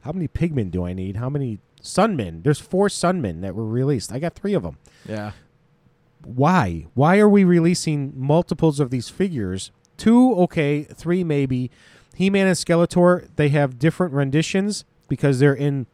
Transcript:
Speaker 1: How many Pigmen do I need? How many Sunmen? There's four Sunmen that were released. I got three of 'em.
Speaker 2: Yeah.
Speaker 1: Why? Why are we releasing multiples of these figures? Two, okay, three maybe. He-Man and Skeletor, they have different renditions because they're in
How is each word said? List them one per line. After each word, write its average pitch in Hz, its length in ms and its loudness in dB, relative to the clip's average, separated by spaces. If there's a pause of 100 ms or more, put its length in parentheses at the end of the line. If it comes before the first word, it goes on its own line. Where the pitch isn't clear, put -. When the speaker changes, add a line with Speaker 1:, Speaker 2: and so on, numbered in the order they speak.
Speaker 1:
How - 100 -12
many 170 160 -6
Pigmen 131 460 -4
do 90 120 -2
I 90 100 -6
need? 95 220 -8
How 120 140 -6
many 131 300 -6 (220)
Sunmen? 120 600 -2
There's 143 180 2
four 196 280 0
Sunmen 147 540 -2
that 95 120 -8
were 110 120 -6
released. 123 460 -2
I 123 60 -8
got 165 160 -6
three 202 200 -6
of 113 100 -2
'em. 80 140 -10 (280)
Speaker 2:
Yeah. 104 260 -8 (920)
Speaker 1:
Why? 123 720 0
Why 160 240 4
are 208 100 6
we 202 160 6
releasing 165 720 2
multiples 151 640 0
of 127 100 -2
these 123 200 -4
figures? 110 600 -4 (280)
Two, 240 380 4
okay, 151 480 0
three 175 380 -4
maybe. 135 480 -2 (440)
He-Man 196 320 2
and 180 100 2
Skeletor, 175 800 2
they 151 140 2
have 139 280 0
different 160 360 0
renditions 160 680 -2 (240)
because 139 300 0
they're 139 160 4
in 139 400 -4